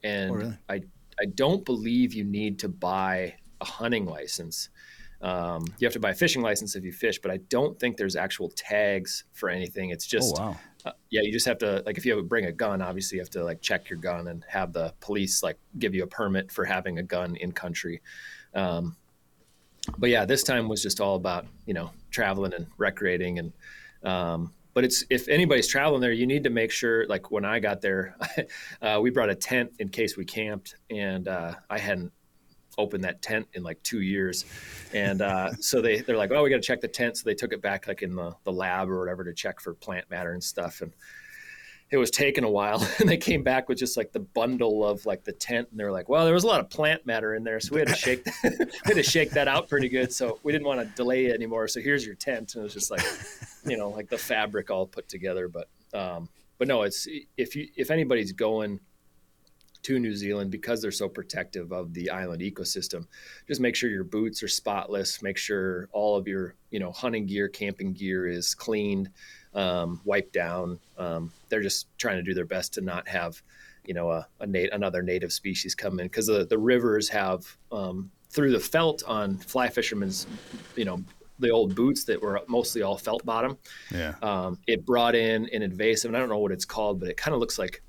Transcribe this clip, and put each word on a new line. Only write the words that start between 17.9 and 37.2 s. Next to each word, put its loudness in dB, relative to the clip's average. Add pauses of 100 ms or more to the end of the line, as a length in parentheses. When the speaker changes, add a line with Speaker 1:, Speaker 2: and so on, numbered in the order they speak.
Speaker 1:
Um, -2 (1000)
but 4
yeah, 6
this 4
time 2
was -2
just -2
all 4
about, 0 (200)
you -4
know, -4 (200)
traveling 2
and -6 (100)
recreating. 0
And, -6 (500)
um, -2 (200)
but 6
it's, 2
if 2
anybody's 6
traveling 4
there, 4
you 2
need 2
to 4
make 2
sure, 2
like, -2
when 0
I 0
got 0
there, 0 (340)
<laughs> -16
uh, 2
we 4
brought 2
a 2
tent 0
in -4
case -2
we -8
camped, -6 (140)
and, -4
uh, -4 (140)
I -2
hadn't -2 (640)
opened 0
that -2
tent -2
in, -8
like, -10
two -2
years. 0 (480)
And, 2
uh, 2
<laughs> -10
so 2
they, 4
they're 0
like, 2
"Oh, 6
we 6
gotta 4
check 0
the -4
tent." -2
So -6